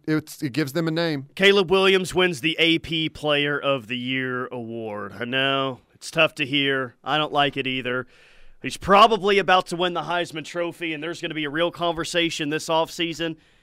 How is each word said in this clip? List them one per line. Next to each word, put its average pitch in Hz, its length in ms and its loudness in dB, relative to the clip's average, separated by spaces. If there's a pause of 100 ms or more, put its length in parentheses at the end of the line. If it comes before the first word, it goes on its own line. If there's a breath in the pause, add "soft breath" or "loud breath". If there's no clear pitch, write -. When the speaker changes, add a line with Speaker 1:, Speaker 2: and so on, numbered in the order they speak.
Speaker 1:
it's, 156 340 -2
it 139 120 -4
gives 143 180 -2
them 165 160 -2
a - 20 0
name. 160 440 -2
Speaker 2:
Caleb 196 360 6
Williams 190 440 4
wins 180 260 2
the 160 180 -2
A 165 200 4
P 160 320 -4
Player 143 480 0
of 135 300 -2
the 123 100 -6
Year 127 480 -4
award. 113 720 -8
I 120 80 -6
know, 135 540 0 (140)
it's - 160 -14
tough 160 260 2
to 151 100 -2
hear. 135 480 0 (100)
I 143 140 0
don't 151 140 -2
like 143 260 2
it 131 80 -4
either. 127 400 -4 (560 soft breath)
He's 131 160 -8
probably 202 600 6
about 185 280 4
to 175 100 -6
win 175 160 0
the 170 100 -4
Heisman 165 440 -4
Trophy, 170 480 -6
and 147 80 -8
there's 165 180 -8
gonna 165 140 -6
be 156 100 -4
a 147 60 -4
real 165 220 0
conversation 165 760 -2
this 151 220 -4
offseason. 160 680 -2 (260 soft breath)